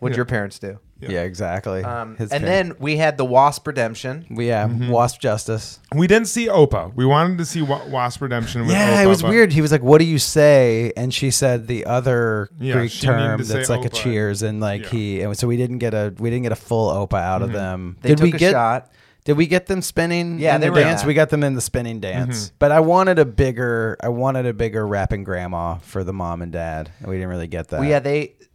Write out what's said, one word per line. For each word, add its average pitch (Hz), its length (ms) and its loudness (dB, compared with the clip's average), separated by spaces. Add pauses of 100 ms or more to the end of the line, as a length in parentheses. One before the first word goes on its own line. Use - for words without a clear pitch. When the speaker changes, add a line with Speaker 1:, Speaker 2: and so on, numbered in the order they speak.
Speaker 1:
What'd 123 140 -4
Speaker 2:
Yeah. 117 40 -4
Speaker 1:
your 123 60 2
parents 104 340 -4
do? 101 220 -12 (180)
Speaker 2:
Yeah. - 140 -12
Speaker 3:
Yeah, 87 100 -2
exactly. 92 600 -6
Speaker 1:
Um, 113 320 -10
Speaker 3:
His 110 160 -6
Speaker 1:
and 143 100 -4
Speaker 3:
fin- 165 80 -2 (200)
Speaker 1:
then - 100 -14
we 151 160 -2
had 151 220 0
the 135 60 0
Wasp 131 440 2
redemption. 131 640 -6
Speaker 3:
We, 117 180 -4
yeah, 107 180 0
Speaker 2:
Mm-hmm. 117 220 -2
Speaker 3:
Wasp 120 320 2
justice. 110 580 -4 (160)
Speaker 2:
We 165 140 4
didn't 220 180 4
see 233 220 -2
Opa. 127 480 2
We 127 100 2
wanted 165 320 2
to 170 60 -4
see 165 180 -6
Wa-, 139 240 -4
Wasp 123 340 -4
redemption 120 420 -4
with 151 100 0
Speaker 3:
Yeah, 202 240 4
Speaker 2:
Opa, 202 80 6
Speaker 3:
it - 20 8
was 190 160 6
Speaker 2:
but - 80 2
Speaker 3:
weird. 220 220 6
He 156 80 4
was 151 100 2
like, 139 140 2
"What 147 140 10
do 165 80 4
you 160 120 2
say?" 127 760 4
And 123 180 -4
she 135 160 -2
said 120 380 0
the 120 180 -6
other 117 720 0
Speaker 2:
Yeah, 135 200 -4
Speaker 3:
Greek 120 120 -2
Speaker 2:
she - 160 -6
needed 123 140 2
Speaker 3:
term 113 180 0
Speaker 2:
to 104 60 -4
say 110 140 -4
Speaker 3:
that's 127 120 -2
like 123 140 0
a 120 60 -4
Speaker 2:
Opa. - 120 -8
Speaker 3:
cheers, 107 400 -2
and, 107 180 -4
like, 104 220 -4
Speaker 2:
Yeah. 98 60 -12
Speaker 3:
he, 104 320 -4
and 101 180 -4
so 123 80 -2
we 120 100 0
didn't 123 220 -2
get 113 160 -4
a, 104 240 -2
we 117 120 -4
didn't 123 120 -4
get 117 100 -4
a - 40 -6
full 113 340 -2 (160)
Opa 101 160 -2
out 92 200 -2
of 120 80 -4
Speaker 2:
Mm-hmm. 107 80 -6
Speaker 3:
them. 92 420 -8
Speaker 1:
They - 80 -4
Speaker 3:
Did 151 100 6
Speaker 1:
took 156 60 4
Speaker 3:
we 170 80 4
Speaker 1:
a 165 60 -2
Speaker 3:
get 175 120 4
Speaker 1:
shot. 120 400 0 (380)
Speaker 3:
Did 147 80 2
we 160 100 2
get 180 200 0
them 190 160 -4
spinning 170 560 -4
Speaker 1:
Yeah, 147 160 2
Speaker 3:
in - 80 0
Speaker 1:
they 156 60 2
Speaker 3:
the 139 40 -2
Speaker 1:
were 143 80 2
in 147 60 6
Speaker 3:
dance? - 160 0
Speaker 1:
that. - 40 -2
Speaker 3:
We 139 60 2
got 151 160 4
them 147 160 0
in 139 100 0
the 123 60 -4
spinning 117 400 -6
dance. 104 460 -4
Speaker 2:
Mm-hmm. - 120 -18
Speaker 3:
But 147 140 4
I 160 80 6
wanted 180 380 4
a 143 80 6
bigger, 117 760 -2
I 120 60 -4
wanted 127 380 -2
a 117 80 -4
bigger 107 320 -4
rapping 98 360 -2
grandma 90 540 -6
for - 260 -8
the 92 120 -6
mom 85 260 -6
and 85 100 -10
dad, 80 480 -8
and - 100 -14
we 95 80 -6
didn't 92 120 -6
really 87 180 -6
get 85 220 -8
that. 78 120 -6
Speaker 1:
Well, 143 80 0
yeah, 147 100 2
they, 143 340 -4 (220)